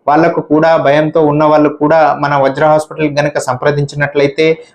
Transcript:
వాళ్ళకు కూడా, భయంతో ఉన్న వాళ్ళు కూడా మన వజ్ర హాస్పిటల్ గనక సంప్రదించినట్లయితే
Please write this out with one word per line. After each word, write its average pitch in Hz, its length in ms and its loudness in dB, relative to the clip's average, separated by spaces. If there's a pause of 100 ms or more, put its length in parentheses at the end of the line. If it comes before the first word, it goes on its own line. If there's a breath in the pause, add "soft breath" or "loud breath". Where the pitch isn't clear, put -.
వాళ్ళకు 160 340 0
కూడా, 156 360 2
భయంతో 151 480 0
ఉన్న 147 180 0
వాళ్ళు 151 260 2
కూడా 147 500 0
మన 143 160 -2
వజ్ర 135 300 0
హాస్పిటల్ 151 540 -2
గనక 147 200 -4
సంప్రదించినట్లయితే 143 1160 -2 (180 loud breath)